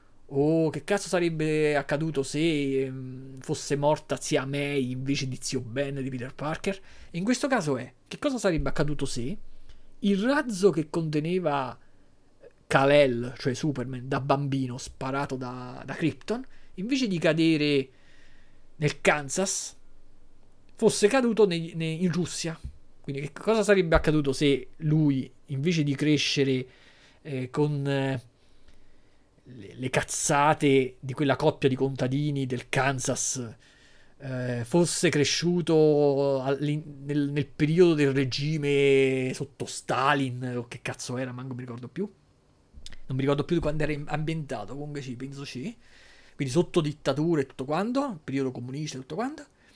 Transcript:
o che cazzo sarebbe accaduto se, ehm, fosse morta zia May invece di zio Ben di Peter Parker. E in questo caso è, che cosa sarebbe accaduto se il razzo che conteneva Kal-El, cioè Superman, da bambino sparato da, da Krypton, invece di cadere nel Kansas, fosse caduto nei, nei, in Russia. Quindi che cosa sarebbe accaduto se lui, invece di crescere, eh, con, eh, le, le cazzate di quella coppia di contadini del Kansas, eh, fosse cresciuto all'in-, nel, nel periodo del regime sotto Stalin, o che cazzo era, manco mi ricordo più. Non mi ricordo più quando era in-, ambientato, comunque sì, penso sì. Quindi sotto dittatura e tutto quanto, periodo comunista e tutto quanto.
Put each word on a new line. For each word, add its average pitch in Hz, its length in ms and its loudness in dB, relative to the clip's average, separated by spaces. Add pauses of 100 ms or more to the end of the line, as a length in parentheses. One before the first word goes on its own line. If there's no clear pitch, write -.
(300)
o 151 400 2
che 143 120 -6
cazzo 202 240 -2
sarebbe 156 720 2
accaduto 147 480 0
se, 143 580 0
ehm, 131 560 -10
fosse 143 380 -4
morta 143 400 0
zia 135 280 0
May 143 460 -2
invece 131 380 -2
di 127 120 -6
zio 127 200 -4
Ben 135 420 -4
di 131 80 -6
Peter 127 240 -8
Parker. 156 400 -4 (380)
E 175 40 -10
in 170 60 -2
questo 247 240 0
caso 170 300 0
è, 117 180 -10 (140)
che - 100 -12
cosa 269 200 -2
sarebbe 156 320 0
accaduto 147 360 0
se 131 320 -4 (600)
il 196 200 2
razzo 233 500 2
che 156 200 -2
conteneva 151 880 -2 (880)
Kal-El, 135 720 4
cioè 131 160 -2
Superman, 131 540 -4
da 135 120 -2
bambino 135 580 0
sparato 135 580 -6
da, 127 500 -10
da 139 80 -6
Krypton, 214 500 -2 (300)
invece 254 320 0
di 185 140 0
cadere 156 680 4 (880)
nel 151 240 -2
Kansas, 160 760 0 (1000)
fosse 208 340 4
caduto 233 380 4
nei, 165 300 -4
nei, 160 260 -2
in 180 100 2
Russia. 165 460 -4 (420)
Quindi 143 220 -8
che 147 100 -8
cosa 220 300 2
sarebbe 190 320 6
accaduto 151 380 4
se 139 460 2
lui, 151 540 2 (140)
invece 151 380 0
di 143 100 0
crescere, 135 720 2 (560)
eh, 131 260 -6
con, 147 380 0
eh, 135 360 0 (1200)
le, 117 300 -18
le 127 160 -6
cazzate 143 1080 4
di 135 140 -8
quella 135 220 2
coppia 151 320 2
di 127 80 2
contadini 135 720 0
del 123 220 -6
Kansas, 131 840 -2 (640)
eh, 123 460 -4
fosse 170 440 2
cresciuto 147 1300 4
all'in-, 147 640 -2
nel, 143 260 0
nel 143 160 -2
periodo 165 480 4
del 143 180 4
regime 139 1200 2
sotto - 320 -8
Stalin, 127 880 0
o 117 120 -6
che - 140 -14
cazzo - 340 -8
era, 127 160 -6
manco 127 220 -10
mi 120 60 -8
ricordo 120 280 -12
più. 208 220 -6 (960)
Non 131 100 -6
mi 131 60 0
ricordo 143 220 2
più 170 160 0
quando 151 240 0
era 151 80 -2
in-, 147 160 -6
ambientato, 147 640 -6
comunque 143 260 -10
sì, 127 160 -10
penso 139 280 -12
sì. 156 300 -10 (600)
Quindi 131 180 -4
sotto 170 280 2
dittatura 151 600 0
e 131 60 -2
tutto - 180 -10
quanto, 214 580 -2
periodo 135 280 -2
comunista 135 460 -8
e 131 40 -10
tutto 143 140 -12
quanto. 269 300 -6 (320)